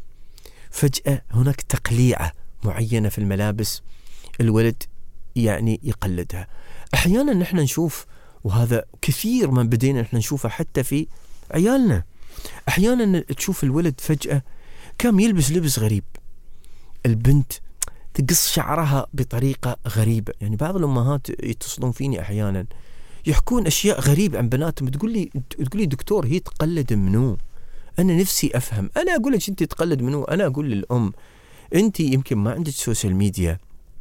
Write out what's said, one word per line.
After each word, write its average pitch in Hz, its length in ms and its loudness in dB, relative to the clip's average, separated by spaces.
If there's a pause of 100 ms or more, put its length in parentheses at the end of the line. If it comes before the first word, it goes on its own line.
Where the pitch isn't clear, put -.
(720)
فجأة 139 500 0 (100)
هناك 127 300 2
تقليعة 117 680 2 (320)
معينة 107 460 0
في - 80 -4
الملابس، 104 640 0 (600)
الولد 113 420 4 (520)
يعني 110 480 2
يقلدها. 92 640 -4 (460)
أحيانًا 233 400 4
نحن 180 240 0
نشوف، 151 480 0 (380)
وهذا 117 420 2 (160)
كثير 214 500 2
من 123 180 4
بدينا 123 320 2
نحن 110 160 -4
نشوفه 117 320 -2
حتى 147 340 -2
في 143 240 -2 (440)
عيالنا، 196 520 4 (640)
أحيانًا 208 520 4
تشوف - 440 -4
الولد 147 340 2
فجأة 147 440 0 (560)
كان 220 220 4
يلبس 185 320 4
لبس 156 280 2
غريب، 107 240 2 (1040)
البنت 123 480 4 (600)
تقص - 380 2
شعرها 147 600 0
بطريقة 123 640 -2 (100)
غريبة. 110 540 2
يعني 107 140 -2
بعض 160 200 0
الأمهات 139 540 2 (140)
يتصلون 117 480 -4
فيني 110 300 -4
أحيانًا 101 440 -2 (600)
يحكون 196 420 4
أشياء 196 320 2
غريبة 143 380 4
عن 120 120 0
بناتهم، 135 400 -2
تقول 185 240 -2
لي، 202 160 -2 (200)
تقول 135 320 -4
لي: 208 40 2
"دكتور، 151 400 0
هي 156 140 0
تقلد 156 540 -2
منو؟" 104 440 4 (600)
أنا 175 160 6
نفسي - 400 2
أفهم. 107 420 -2
أنا 349 180 2
أقول 269 180 2
لك: 202 160 0
"أنت 190 140 -4
تقلد 160 380 0
منو؟" 135 220 0
أنا 185 220 0
أقول 143 260 -2
للأم: 104 420 0 (600)
"أنت 196 240 4
يمكن 131 380 2
ما 104 140 2
عندك 147 200 -4
سوشيال 104 440 0
ميديا، 95 420 0 (440)